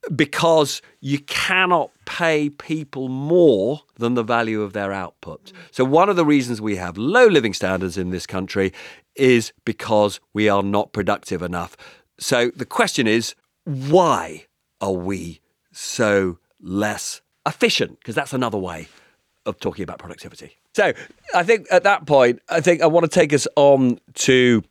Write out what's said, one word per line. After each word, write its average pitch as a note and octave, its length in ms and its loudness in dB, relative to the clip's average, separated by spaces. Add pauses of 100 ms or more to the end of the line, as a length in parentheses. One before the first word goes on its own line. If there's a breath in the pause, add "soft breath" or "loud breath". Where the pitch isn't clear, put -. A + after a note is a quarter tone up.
(160)
because D#3+ 640 0 (200 soft breath)
you C#3 180 -4
cannot F3+ 720 -2 (140)
pay D#3 440 -2
people C#3+ 600 -8
more C#3+ 720 2 (160)
than A#2 160 -2
the A#2+ 100 -2
value A2+ 380 -2
of G2+ 100 -6
their G2+ 220 -6
output. F2 580 -14 (200 loud breath)
So C3 120 -2
one D#3 260 4
of G3+ 60 0
the E3+ 100 2
reasons B2 360 0
we G#2 160 -4
have F2 200 -10
low G3+ 300 4
living B2+ 260 2
standards F#2 440 -4
in F2+ 120 -4
this F2+ 160 -8
country F#2+ 460 -4 (440 loud breath)
is B2+ 360 2 (140)
because G#2 560 -2 (120)
we G#2+ 140 0
are G2+ 160 2
not G2+ 300 -2
productive F#2+ 480 -4
enough. F2 340 -8 (420 loud breath)
So B2 380 -2
the A#2+ 100 -10
question E3 420 -2
is, A2+ 280 0 (300)
why C3+ 800 0 (340)
are G2 140 -4
we F2+ 480 -8 (320)
so G2 680 -2 (220)
less G2+ 600 -6 (240)
efficient? - 580 -2
'Cause A2+ 120 -10
that's C#3 180 -6
another A#2+ 240 -4
way E2+ 300 -10 (580 soft breath)
of G#2+ 140 -8
talking F#2+ 240 -8
about - 160 -14
productivity. - 580 -20 (160)
So F#3 200 2 (400 loud breath)
I F3 100 2
think G3 280 0
at F3+ 120 4
that G3 220 2
point, B2+ 420 4
I E3 140 -2
think E3+ 200 2
I E3+ 60 2
want E3 160 4
to D#3+ 60 0
take D#3+ 240 2
us C#3 140 0 (100)
on C3+ 420 6 (160)
to B2 560 4